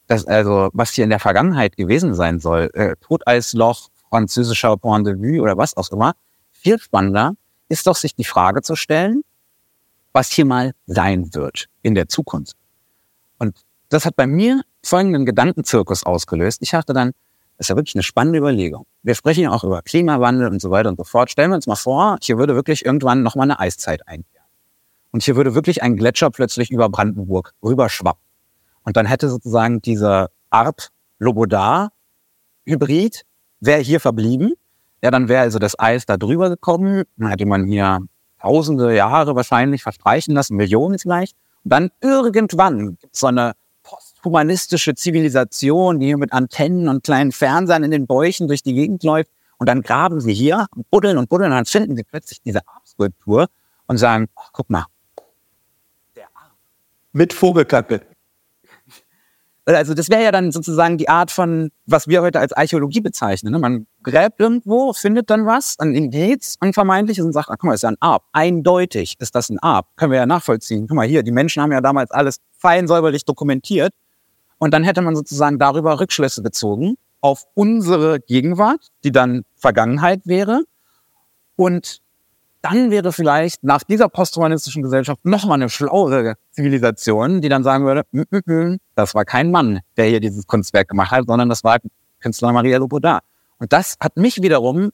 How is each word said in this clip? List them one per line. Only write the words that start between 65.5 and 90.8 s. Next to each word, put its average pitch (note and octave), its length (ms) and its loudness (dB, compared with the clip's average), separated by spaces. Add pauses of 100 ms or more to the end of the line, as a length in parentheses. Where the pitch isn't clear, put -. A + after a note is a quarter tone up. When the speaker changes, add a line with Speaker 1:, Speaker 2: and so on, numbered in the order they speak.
Speaker 1:
ein D3+ 160 0
Indiz, D#3 640 -2
ein F#3+ 120 0
vermeintliches F#3+ 540 0
und E3 80 -2
sagt, D3+ 160 -2
„Ah, - 80 -8
guck - 60 -10
mal, C#3 100 0
ist G#2 80 -2
ja A2+ 80 0
ein G#2+ 100 -4
Arp. D3 320 2
Eindeutig E3+ 840 0
ist - 160 -12
das A#2+ 160 -4
ein G#2+ 80 -6
Arp. A2+ 380 0
Können D#3 160 0
wir C3 80 2
ja B2 80 2
nachvollziehen. A2+ 600 -2
Guck D#3 80 -4
mal A#2 120 0
hier, C#3+ 160 2
die A2+ 80 -4
Menschen C#3+ 320 0
haben D3+ 80 0
ja C3 100 0
damals C3+ 300 0
alles C#3 300 -2 (140)
fein F3+ 320 2
säuberlich D#3+ 380 2
dokumentiert.“ D3 680 -2 (640)
Und D#3 160 2
dann D#3 80 2
hätte F3+ 180 0
man E3 140 0
sozusagen D3 420 0
darüber C#3+ 420 2
Rückschlüsse C#3+ 440 -2
gezogen A2+ 500 -4 (280)
auf C#3 340 0
unsere F3 640 2
Gegenwart, F3 720 0 (120)
die D3 80 0
dann B2 340 2 (100)
Vergangenheit C#3 720 2
wäre. G3+ 380 0 (920)
Und F3+ 460 -2 (600)
dann A3+ 280 0
wäre G3 220 0
vielleicht D#3+ 520 0
nach C#3 200 2
dieser G#3+ 260 2
posthumanistischen D#3+ 720 -2
Gesellschaft C3 420 -2
nochmal G3 320 0
eine B2+ 140 -2
schlauere C3+ 640 0 (140)
Zivilisation, B2+ 920 0
die D3 80 -2
dann C3+ 140 2
sagen C3+ 220 2
würde, C#3 260 0
„Mm, C#3 200 -2
mm, G3 140 -2
mm, E3+ 320 -2 (180)
das G#2 180 0
war G#2 100 0
kein C#3+ 280 0
Mann, A#2 300 2 (160)
der A2+ 80 4
hier A2 140 2
dieses G2+ 280 -6
Kunstwerk G2 400 0